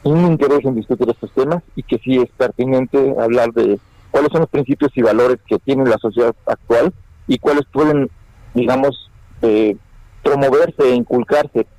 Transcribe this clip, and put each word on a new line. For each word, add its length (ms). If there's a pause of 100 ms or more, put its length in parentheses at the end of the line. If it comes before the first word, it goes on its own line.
un 220
interés 400
en 100
discutir 340
estos 220
temas 320 (140)
y 60
que 160
sí 180
es 140
pertinente 920
hablar 320
de 260 (300)
cuáles 240
son 80
los 80
principios 460
y 60
valores 460
que 120
tiene 300
la 80
sociedad 380 (100)
actual 480 (360)
y 80
cuáles 340
pueden, 380 (440)
digamos, 560 (340)
eh, 340 (460)
promoverse 600
e 100
inculcarse 760 (120)